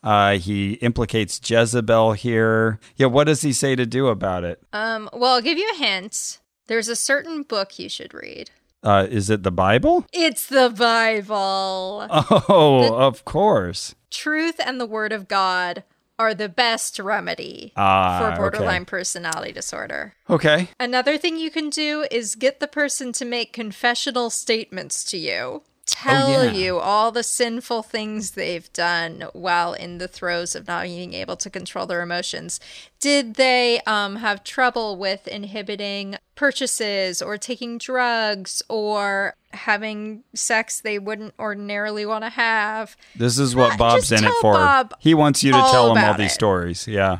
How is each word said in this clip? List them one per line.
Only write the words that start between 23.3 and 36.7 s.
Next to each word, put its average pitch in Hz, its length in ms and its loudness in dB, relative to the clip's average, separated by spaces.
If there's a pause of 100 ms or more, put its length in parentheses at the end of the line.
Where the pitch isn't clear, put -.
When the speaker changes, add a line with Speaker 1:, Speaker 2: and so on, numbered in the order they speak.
Speaker 2:
confessional 240 760 -2
statements - 760 -6
to - 140 -6
you. 127 440 -6
Speaker 1:
Oh, - 0 - (260)
Speaker 2:
Tell 269 580 4
Speaker 1:
yeah. 226 40 4
Speaker 2:
you 185 300 0
all 214 320 2
the 233 100 -4
sinful 233 640 -2
things 214 480 -8
they've 170 400 -8
done 170 640 -4
while 175 380 -2
in 175 260 -12
the 180 100 -10
throes 175 480 -6
of - 100 -14
not 175 160 -4
being 180 320 -10
able 180 220 -8
to - 120 -8
control 185 380 -10
their 175 160 -4
emotions. 175 560 -8 (400)
Did 277 380 0
they, 247 500 2
um, 202 300 -2
have 214 260 -4
trouble 233 540 -2
with 196 320 -6
inhibiting 202 880 -10 (180)
purchases 208 880 -2